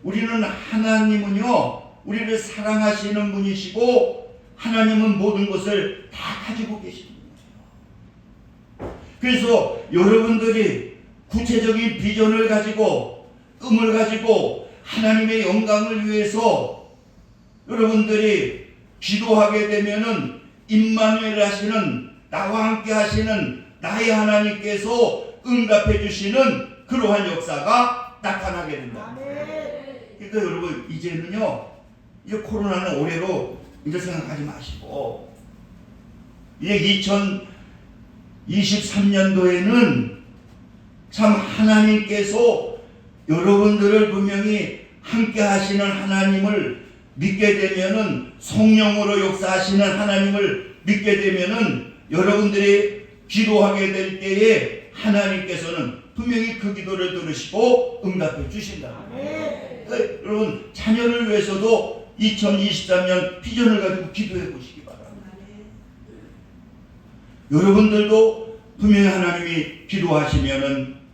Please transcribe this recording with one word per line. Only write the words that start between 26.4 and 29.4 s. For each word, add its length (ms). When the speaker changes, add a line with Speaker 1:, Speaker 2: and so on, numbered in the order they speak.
Speaker 1:
그러한 440
역사가 880
나타나게 560
된다. 320
Speaker 2:
아멘. 360